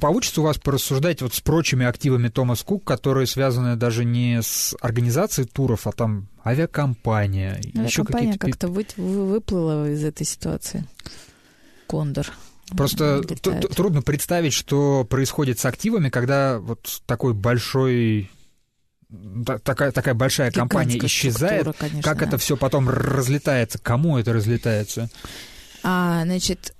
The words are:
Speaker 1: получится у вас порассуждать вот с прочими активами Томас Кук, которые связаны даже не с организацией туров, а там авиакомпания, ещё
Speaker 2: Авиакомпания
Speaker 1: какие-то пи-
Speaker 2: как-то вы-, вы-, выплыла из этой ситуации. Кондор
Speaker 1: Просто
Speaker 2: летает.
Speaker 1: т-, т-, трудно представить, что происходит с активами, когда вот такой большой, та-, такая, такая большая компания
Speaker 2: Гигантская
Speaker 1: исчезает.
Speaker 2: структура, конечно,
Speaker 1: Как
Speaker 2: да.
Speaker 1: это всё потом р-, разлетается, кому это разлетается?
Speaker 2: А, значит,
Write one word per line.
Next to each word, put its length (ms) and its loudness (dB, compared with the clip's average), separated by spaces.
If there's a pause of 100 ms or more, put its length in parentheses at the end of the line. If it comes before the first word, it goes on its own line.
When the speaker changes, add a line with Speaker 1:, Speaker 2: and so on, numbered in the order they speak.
Speaker 1:
получится 400 2
у 40 4
вас 120 2
порассуждать 640 0
вот 140 -4
с 80 -6
прочими 420 2
активами 440 2
Томас 340 0
Кук, 220 -2
которые 420 2
связаны 500 2
даже 300 0
не 340 2
с 400 -2
организацией 680 0
туров, 400 0
а 60 -2
там 360 -2 (180)
авиакомпания, 1120 0
ещё 220 -6
Speaker 2:
Авиакомпания 580 0
Speaker 1:
какие-то 80 -4
пи- 60 2
Speaker 2:
как-то 160 -4
вы-, 180 -4 (100)
вы-, 300 -2
выплыла 680 0
из 100 -2
этой 220 -4
ситуации. 640 -6 (1000)
Кондор 440 -4 (420)
Speaker 1:
Просто 440 2
Speaker 2:
летает. 240 -6
Speaker 1:
т-, 180 0
т-, 80 0
трудно 320 2
представить, 540 0
что 500 2
происходит 540 0
с 80 -2
активами, 420 0
когда 500 2
вот 480 -8
такой 280 0
большой, 960 2 (1160)
та-, 140 -2
такая, 320 0
такая 220 0
большая 360 2
компания 440 0
Speaker 2:
Гигантская 140 0
Speaker 1:
исчезает. 540 0
Speaker 2:
структура, 260 -4
конечно, 220 -4
Speaker 1:
Как 80 0
Speaker 2:
да. 80 0
Speaker 1:
это 120 0
всё 180 0
потом 320 2
р-, 60 2 (220)
разлетается, 600 0
кому 400 2
это 140 0
разлетается? 760 0 (760)
Speaker 2:
А, 400 2
значит, 560 -4